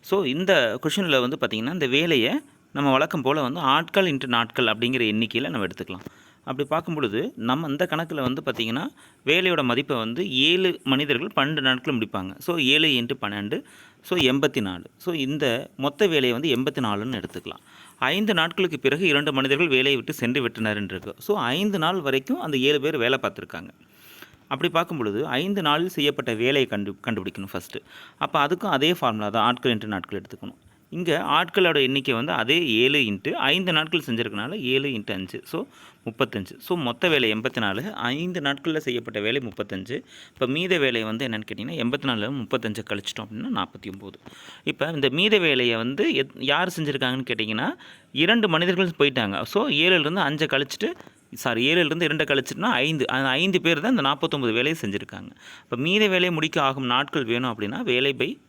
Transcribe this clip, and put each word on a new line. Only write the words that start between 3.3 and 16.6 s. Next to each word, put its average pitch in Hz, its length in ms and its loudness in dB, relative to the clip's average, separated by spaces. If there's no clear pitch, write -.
வந்து 135 180 -2
ஆட்கள் 165 520 2
into 139 160 -2
நாட்கள் 120 380 0
அப்படிங்கிற 120 380 0
எண்ணிக்கையில 113 360 0
நம்ம 110 180 -2
எடுத்துக்கலாம். 92 400 -10
அப்படி 139 240 -4
பார்க்கும் 165 260 -2
பொழுது, 139 420 -2
நம்ம 127 320 -2
இந்த 147 220 0
கணக்குல 160 320 -4
வந்து 131 240 -2
பார்த்திங்கன்னா, 120 420 -4
வேலையோட 170 380 2
மதிப்பை 127 340 0
வந்து 120 340 -4
ஏழு 170 520 2
மனிதர்கள் 139 520 0
பன்னெண்டு 147 260 0
நாட்கள் 131 340 0
முடிப்பாங்க. 101 440 -6
So, 170 200 -4
ஏழு 147 280 4
into 123 240 2
பன்னெண்டு, 104 420 -4
so, 180 180 -2
எண்பத்தி 139 420 2
நாலு. 92 220 -6
So, 180 160 -4
இந்த 139 640 -2
மொத்த 143 300 2
வேலையை 131 320 4
வந்து 160 160 0
எண்பத்தி 131 300 -2